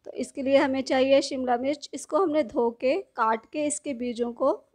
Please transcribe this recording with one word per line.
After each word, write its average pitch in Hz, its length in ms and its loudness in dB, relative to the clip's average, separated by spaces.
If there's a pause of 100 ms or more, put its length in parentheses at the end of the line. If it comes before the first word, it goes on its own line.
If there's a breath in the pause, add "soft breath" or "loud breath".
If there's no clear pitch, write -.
तो - 80 -12
इसके - 280 -8
लिए 269 140 4
हमें 269 260 2
चाहिए 269 400 4
शिमला 262 340 -2
मिर्च। 269 380 -4
इसको 302 280 -2
हमने 302 220 2
धो 233 260 0
के, 254 260 -2
काट 226 500 -2
के 302 200 -4
इसके 285 280 -4
बीजों 240 380 -4
को 247 180 0 (240)